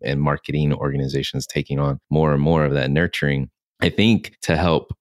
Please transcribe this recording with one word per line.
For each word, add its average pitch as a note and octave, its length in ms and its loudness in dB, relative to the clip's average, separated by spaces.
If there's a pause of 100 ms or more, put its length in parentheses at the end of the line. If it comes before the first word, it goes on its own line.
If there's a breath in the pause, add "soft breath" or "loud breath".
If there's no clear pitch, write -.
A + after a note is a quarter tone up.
and C#2 180 -2
marketing D2 520 0
organizations C#2 760 -4
taking C#2 320 -4
on C#2 300 -2
more D2+ 240 2
and C#2+ 80 2
more D#2 240 2
of C#2 80 -2
that C2+ 180 0
nurturing, C#2+ 580 0 (320)
I F2 80 2
think, G#2+ 520 2
to E2 160 0
help D#2+ 440 0